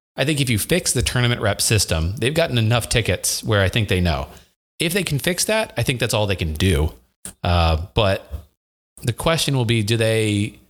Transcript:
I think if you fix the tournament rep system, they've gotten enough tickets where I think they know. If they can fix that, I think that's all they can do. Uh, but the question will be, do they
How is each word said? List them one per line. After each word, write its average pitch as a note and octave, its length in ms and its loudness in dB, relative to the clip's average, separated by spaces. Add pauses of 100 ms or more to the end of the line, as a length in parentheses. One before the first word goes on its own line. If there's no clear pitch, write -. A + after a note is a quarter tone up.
(160)
I - 80 -2
think C#3 160 0
if B2 100 0
you A2 100 2
fix - 340 -2
the B2 80 0
tournament A#2+ 400 0
rep G#2 180 0
system, F#2 580 0
they've B2+ 160 0
gotten D#3+ 240 0
enough A2+ 300 2
tickets - 560 -2
where G#2 180 2
I F#2+ 60 4
think G#2 220 0
they F#2 100 2
know. D#2+ 280 0 (520)
If E3 140 -2
they G3 100 0
can C#3+ 160 -2
fix F3+ 260 -2
that, G#3+ 300 -2
I A#2 80 0
think B2 160 -2
that's A#2+ 140 -2
all G#2+ 120 2
they G2 120 0
can D#2+ 160 -2
do. D#2 400 2 (500)
Uh, E2+ 420 4 (100)
but G2+ 360 0 (720)
the A#2+ 100 -2
question D3+ 440 0
will B2 80 0
be, A2+ 160 2
do A2+ 160 0
they A2 600 0 (100)